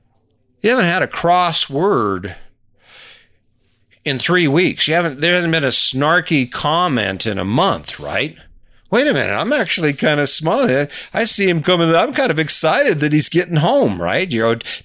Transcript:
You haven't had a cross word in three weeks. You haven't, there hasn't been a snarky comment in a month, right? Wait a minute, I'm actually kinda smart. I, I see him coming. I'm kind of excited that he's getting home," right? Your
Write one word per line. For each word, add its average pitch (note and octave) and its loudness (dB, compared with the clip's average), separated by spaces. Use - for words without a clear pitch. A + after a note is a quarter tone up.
You A3 2
haven't B3 2
had E3+ 0
a B2 0
cross F3 0
word A2+ 0
in C#3 -4
three E3+ 0
weeks. D3 2
You D#3 0
haven't, D#3 -2
there F3 2
hasn't E3+ 0
been D#3+ 0
a C3+ 0
snarky D3 0
comment C3+ -2
in G2 -4
a F#2+ -4
month, A2 -2
right? G2 -6
Wait B3 2
a C#4 2
minute, G2+ 0
I'm E3+ -2
actually E3+ 0
kinda D3 0
smart. F#3+ 0
I, C#3+ 0
I A3+ -2
see G3+ 2
him E3+ 2
coming. E3+ 2
I'm A3+ 2
kind C4 0
of D3+ -2
excited D#3+ 0
that D3 0
he's D3+ 2
getting F3 0
home," D#3 2
right? C3+ -2
Your A#2 2